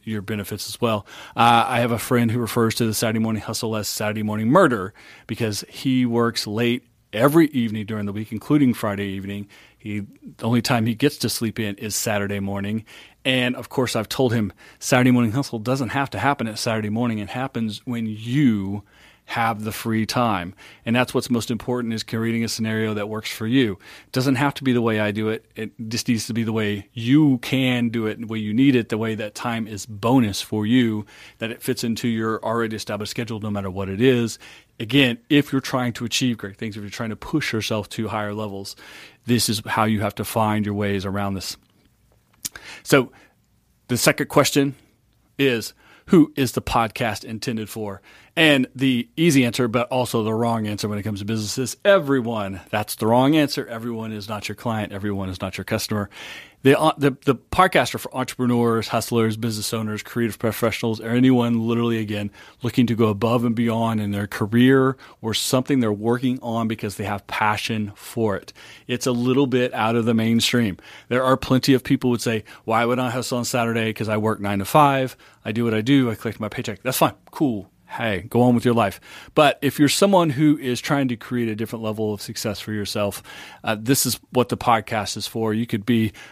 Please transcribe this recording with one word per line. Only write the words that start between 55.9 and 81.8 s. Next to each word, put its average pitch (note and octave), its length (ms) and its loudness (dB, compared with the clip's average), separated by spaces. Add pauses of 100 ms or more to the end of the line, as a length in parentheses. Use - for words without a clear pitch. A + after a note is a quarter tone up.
The, C3+ 180 8
uh, D#3 180 2
the, C#3 140 2 (140)
the C3+ 100 2
podcasts F3+ 600 2
are A2 40 -6
for - 160 -12
entrepreneurs, A#2+ 760 0
hustlers, A2 480 0
business A2 360 -4
owners, G#2+ 300 -4
creative A#2 360 -2
professionals, A2+ 600 0
or A2+ 100 -8
anyone A#2+ 580 4
literally, A#2 320 0
again, G#2 320 -4 (320)
looking A#2+ 240 2
to A#2 80 0
go A2 120 4
above A2+ 380 2
and A#2 100 0
beyond A2+ 460 0
in G2+ 100 -4
their G2+ 160 -4
career B2+ 680 4 (240)
or A2 120 -4
something C3 460 0
they're A2 120 2
working B2 500 0
on A2+ 260 -2
because G#2+ 280 -6
they G2+ 100 -6
have G2+ 220 -6
passion G#2+ 680 -2
for A2 400 -4
it. - 160 -12 (360)
It's B2 200 -2
a B2 60 2
little B2+ 340 2
bit B2 260 2
out A2+ 220 2
of A2+ 100 2
the A#2 80 2
mainstream. A2+ 640 2 (300)
There B2+ 160 0
are C3 140 4
plenty C3 360 2
of B2 100 4
people B2+ 260 0
who - 20 4
would A#2 100 0
say, A2 220 -2 (220)
"Why A2+ 180 2
would B2 160 2
I B2+ 100 -2
hustle B2 280 -4
on A#2+ 80 -2
Saturday? A#2 480 0
'Cause G#2+ 160 -4
I G#2+ 80 0
work G#2+ 240 0
nine G2+ 180 -2
to F#2+ 60 -4
five. C#3 500 4 (300)
I A2 80 -6
do A#2+ 100 0
what A#2 100 0
I A2 80 0
do. B2+ 300 4
I G#2+ 40 -4
collect A2 260 -8
my G#2 80 -4
paycheck." - 340 -10
That's B2+ 140 -4
fine. D3 160 2 (180)
Cool. A#2 400 -2 (220)
Hey, G#2 360 -4
go A#2+ 140 4
on B2 100 6
with A#2 120 2
your A#2+ 100 4
life. G2+ 260 0 (320)
But C#3+ 300 4
if C#3 160 0
you're C#3+ 100 6
someone F#3+ 400 4
who D3 300 4
is B2 200 -2
trying C#3 280 0
to B2 100 -4
create A#2+ 320 -4
a G#2+ 60 -4
different A2 260 -6